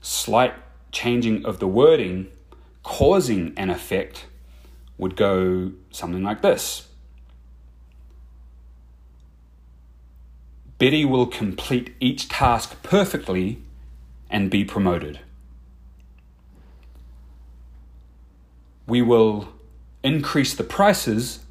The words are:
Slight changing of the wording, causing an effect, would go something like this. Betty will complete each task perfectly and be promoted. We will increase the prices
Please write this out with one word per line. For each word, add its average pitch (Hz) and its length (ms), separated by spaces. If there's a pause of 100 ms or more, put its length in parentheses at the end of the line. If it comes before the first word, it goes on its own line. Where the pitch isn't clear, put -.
Slight - 500 (400)
changing 117 540
of - 120
the 104 80
wording, 98 640 (520)
causing 131 720
an 95 140
effect, - 560 (720)
would 92 180
go 92 560 (180)
something 90 320
like 104 200
this. - 440 (4000)
Betty 143 300
will 127 180
complete 120 760
each - 300
task - 540
perfectly 107 800 (680)
and 98 220
be 98 120
promoted. 87 580 (3750)
We 120 140
will 113 480 (540)
increase 143 500
the - 100
prices 127 760 (120)